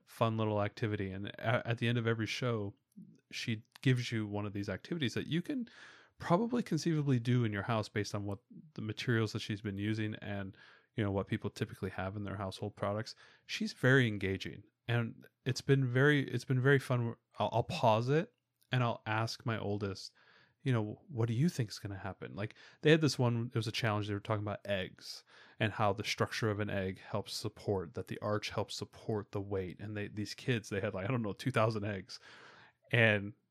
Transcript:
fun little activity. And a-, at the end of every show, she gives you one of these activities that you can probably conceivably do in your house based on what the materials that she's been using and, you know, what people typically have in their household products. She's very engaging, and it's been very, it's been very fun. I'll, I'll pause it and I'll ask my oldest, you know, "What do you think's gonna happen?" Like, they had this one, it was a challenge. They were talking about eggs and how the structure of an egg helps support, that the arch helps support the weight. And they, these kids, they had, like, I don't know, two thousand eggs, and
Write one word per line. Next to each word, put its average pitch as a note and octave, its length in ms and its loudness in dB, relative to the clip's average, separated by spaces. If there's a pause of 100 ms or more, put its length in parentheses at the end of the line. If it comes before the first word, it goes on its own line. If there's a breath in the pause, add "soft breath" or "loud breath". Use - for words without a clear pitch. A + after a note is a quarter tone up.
fun A2+ 300 2
little G#2+ 260 2
activity. G#2 480 -2
And G2 180 -8 (100)
a-, - 280 0
at A#2 120 0
the A#2 100 2
end A#2+ 100 2
of A2+ 80 0
every A2+ 200 2
show, A2 460 -2 (600)
she A2+ 300 -4 (200)
gives B2 300 4
you G#2+ 160 0
one G#2 180 -2
of G2+ 60 -6
these G2+ 160 -4
activities A#2 460 -2
that F2+ 120 -2
you E3 160 0
can B3+ 240 -4 (540 loud breath)
probably A3+ 420 2
conceivably D3+ 560 2
do A#2+ 260 4
in A2 80 0
your G2+ 100 0
house A2 260 0
based G#2 260 -2
on G2+ 120 -4
what G2+ 120 -4 (360)
the A#2+ 80 -6
materials A2 500 0
that G#2+ 100 -4
she's G2+ 200 -4
been G2+ 160 -4
using G#2+ 440 0
and, G2 320 -6 (400 soft breath)
you A#2 80 0
know, G2+ 80 2
what G2 160 0
people G#2+ 240 -2
typically - 400 -6
have F#2+ 240 -6
in G#2 80 -6
their F#2+ 140 -6
household G2+ 400 -6
products. G#2+ 400 -4 (300 soft breath)
She's - 260 -4
very C3 340 6
engaging, G2 560 -4 (240)
and A#2 280 0 (300)
it's B2+ 180 -2
been C#3 220 4
very, C3+ 440 6
it's - 160 -4
been B2+ 160 2
very C#3 180 6
fun. A#2+ 380 0 (240)
I'll, G#2 120 2
I'll A#2 120 4
pause A#2 440 4
it D#3+ 220 2 (400)
and B2+ 140 2
I'll A#2 220 -2
ask A2 380 -2
my A2 140 0
oldest, G2+ 540 -4 (500 soft breath)
you C3+ 100 0
know, A2 260 0 (140)
"What A#2 160 0
do A#2 60 0
you C#3 160 4
think's - 280 -4
gonna G2 200 -6
happen?" F2 360 -10
Like, G2+ 200 -6 (280 loud breath)
they D3+ 80 6
had D#3+ 120 8
this C#3+ 160 2
one, A#2+ 340 2
it A#2+ 60 -2
was G#2+ 80 -2
a A2 60 -4
challenge. G#2 360 0
They G#2 60 -2
were G2+ 60 -4
talking G#2 240 -2
about G2+ 200 -4
eggs - 600 -6 (360 loud breath)
and A2 120 2
how G#2 200 2
the G2+ 120 -4
structure - 460 0
of G2+ 100 0
an G#2 100 -2
egg F#2+ 300 -2 (100)
helps - 260 -4
support, G2 580 -4
that - 140 -6
the A2 140 -8
arch G#2 280 0
helps - 240 -4
support - 580 -6
the G#2 100 -2
weight. F#2+ 380 -4
And G#2 160 -8
they, G2+ 120 -4
these G#2 260 -6
kids, A#2+ 360 -2
they G2 100 0
had, G2+ 140 -2
like, F#2 100 -4
I G2+ 60 -2
don't B2 120 0
know, G2+ 120 -2
two - 160 -2
thousand A2 340 2
eggs, G2+ 340 -6 (760 loud breath)
and G#2+ 400 6 (180)